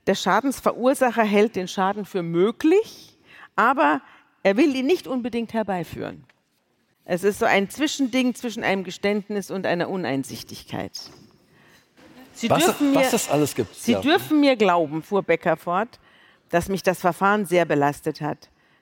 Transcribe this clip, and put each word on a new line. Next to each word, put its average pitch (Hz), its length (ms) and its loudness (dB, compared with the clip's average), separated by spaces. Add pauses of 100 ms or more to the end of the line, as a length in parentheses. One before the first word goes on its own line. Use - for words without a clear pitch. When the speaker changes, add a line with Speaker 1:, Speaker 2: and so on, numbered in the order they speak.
Speaker 1:
der 196 80 2
Schadensverursacher 233 1040 0
hält 208 320 2
den 185 140 -6
Schaden 202 360 -2
für 180 200 -4
möglich, 233 920 0 (380)
aber 269 460 2 (420)
er 196 140 2
will 277 180 4
ihn 262 120 -2
nicht 349 200 0
unbedingt 233 480 -4
herbeiführen. 160 680 -6 (800)
Es 175 180 -4
ist 202 160 0
so 226 80 0
ein 196 240 2
Zwischending 254 640 -2
zwischen 226 300 -8
einem 190 180 0
Geständnis 202 680 -4
und 190 140 -6
einer 156 220 -2
Uneinsichtigkeit. 127 1120 -8 (1300)
„Sie - 180 -4
Speaker 2:
Was 294 140 4
Speaker 1:
dürfen 277 280 2
Speaker 2:
das, 277 40 4
Speaker 1:
mir, 277 80 4
Speaker 2:
was 262 80 2
das - 180 -2
alles 147 240 2
gibt, 113 220 -4
Speaker 1:
Sie - 160 0
Speaker 2:
ja. - 80 2
Speaker 1:
dürfen 311 400 2
mir 277 160 4
glauben“, 170 480 0
fuhr 196 180 -2
Becker 165 340 0
fort, 180 440 -4 (480)
„dass 170 200 0
mich 196 140 -4
das 180 160 0
Verfahren 196 480 0
sehr 170 200 2
belastet 143 540 -2
hat. - 300 -8 (320)